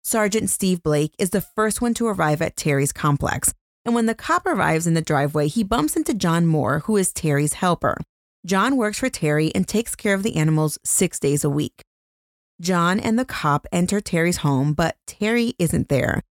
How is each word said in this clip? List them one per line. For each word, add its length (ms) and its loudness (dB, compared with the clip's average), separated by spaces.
Sergeant 480 0
Steve 320 0
Blake 340 0
is 140 -2
the 100 0
first 400 -2
one 140 0
to 100 -2
arrive 380 0
at 120 -4
Terry's 380 0
complex. 600 -2
And 100 0
when 100 2
the 80 0
cop 320 -2
arrives 400 0
in 80 2
the 80 2
driveway, 460 0
he 160 0
bumps 320 0
into 180 0
John 320 2
Moore, 400 2
who 100 0
is 160 2
Terry's 420 0
helper. 440 0
John 320 2
works 220 -2
for 100 -2
Terry 460 0
and 120 0
takes 280 -2
care 180 0
of 80 0
the 140 -2
animals 480 2
six 360 -2
days 240 0
a 60 0
week. 340 -4
John 400 2
and 180 0
the 80 0
cop 460 -2
enter 280 0
Terry's 380 0
home, 360 2
but 240 0
Terry 500 -2
isn't 320 0
there. 420 0